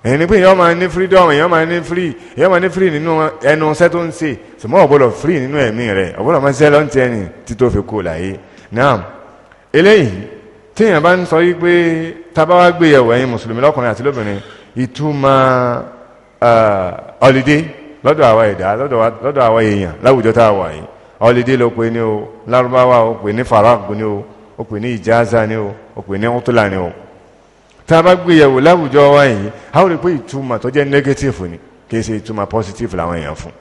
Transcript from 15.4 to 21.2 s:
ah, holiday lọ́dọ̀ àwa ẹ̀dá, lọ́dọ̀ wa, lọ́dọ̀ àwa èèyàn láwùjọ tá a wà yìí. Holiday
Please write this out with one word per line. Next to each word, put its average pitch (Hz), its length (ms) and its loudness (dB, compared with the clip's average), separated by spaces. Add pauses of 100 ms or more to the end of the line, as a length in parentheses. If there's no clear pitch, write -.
ah, 107 500 2 (300)
holiday 135 440 2 (380)
lọ́dọ̀ 147 220 2
àwa 113 260 4
ẹ̀dá, 95 260 -4
lọ́dọ̀ 135 220 -4
wa, 113 100 0 (140)
lọ́dọ̀ 139 240 0
àwa 113 160 2
èèyàn 98 300 -2 (100)
láwùjọ 120 300 2
tá 117 140 4
a 107 40 4
wà 92 220 -2
yìí. 80 100 -14 (360)
Holiday 123 380 2